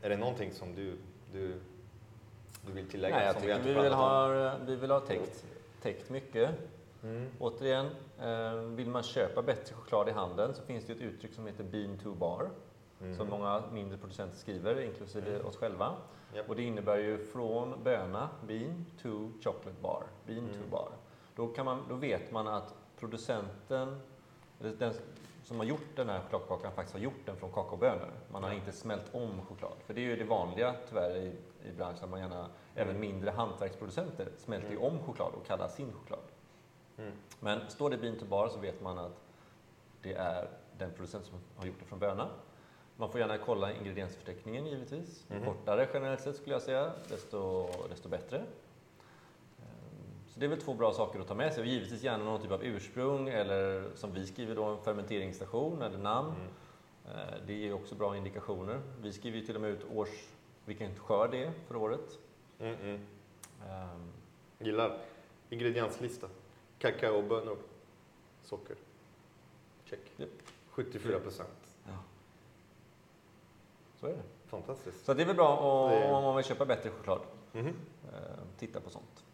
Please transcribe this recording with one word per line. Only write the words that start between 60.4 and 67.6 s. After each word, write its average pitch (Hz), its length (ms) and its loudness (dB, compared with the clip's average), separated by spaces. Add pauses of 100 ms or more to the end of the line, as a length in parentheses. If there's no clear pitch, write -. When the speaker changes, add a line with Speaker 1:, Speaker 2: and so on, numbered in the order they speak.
Speaker 2:
vilken 101 300 -6
skörd 110 360 6
det 127 120 0
är 165 80 -2 (160)
för 120 80 -6
året. 110 420 0 (420)
Speaker 1:
Mm, 113 220 -4
mm. 101 200 -4 (680)
Speaker 2:
Ehm. 87 420 -8 (480)
Speaker 1:
Gillar. 110 380 2 (520)
Ingredienslista. 120 800 0 (520)
Kakao, 110 420 4
bönor, 110 360 0 (840)